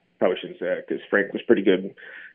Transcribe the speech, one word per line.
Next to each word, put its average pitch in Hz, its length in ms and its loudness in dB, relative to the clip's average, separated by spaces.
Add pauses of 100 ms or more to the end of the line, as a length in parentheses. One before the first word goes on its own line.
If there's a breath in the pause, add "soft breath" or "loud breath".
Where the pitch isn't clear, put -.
(180)
probably 92 220 0
shouldn't 87 200 -14
say 90 60 -6
that 90 200 -6
'cause 80 120 -6 (100)
Frank 101 240 0
was 110 100 -8
pretty 101 200 4
good 101 320 2 (400 loud breath)